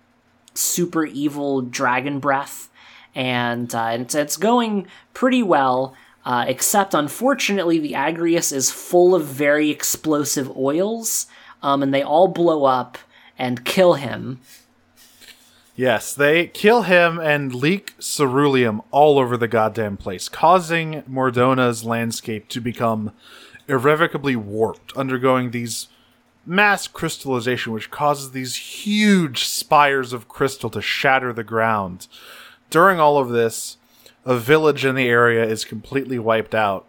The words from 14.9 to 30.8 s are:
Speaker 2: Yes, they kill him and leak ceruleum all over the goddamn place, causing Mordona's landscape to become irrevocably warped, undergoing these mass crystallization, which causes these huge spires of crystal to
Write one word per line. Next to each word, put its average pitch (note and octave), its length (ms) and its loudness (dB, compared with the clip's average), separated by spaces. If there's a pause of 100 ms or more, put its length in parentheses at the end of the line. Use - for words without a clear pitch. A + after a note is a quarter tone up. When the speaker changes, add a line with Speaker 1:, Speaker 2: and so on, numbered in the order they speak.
Speaker 2:
Yes, A#2+ 380 0
they D#3 360 2
kill A3 340 2
him E3+ 380 4
and C#3+ 340 0
leak D3+ 460 -2
ceruleum C3 880 2
all C#3+ 260 6
over B2 200 2
the A#2 100 -2
goddamn A2 500 -2
place, F#2+ 320 -10
causing D#3+ 760 0
Mordona's B2+ 800 0
landscape A#2 640 -6
to B2+ 120 -10
become A2+ 520 -2 (560)
irrevocably C#3+ 640 0
warped, G#2 640 -4
undergoing C3 560 0
these A#2 340 -8 (580)
mass G3 440 0
crystallization, B2 840 -4
which G#2+ 200 -10
causes C#3 400 -2
these B2+ 240 -8
huge G3+ 880 0
spires C#3 680 2
of A#2+ 160 -10
crystal C3 420 -4
to G#2 120 -8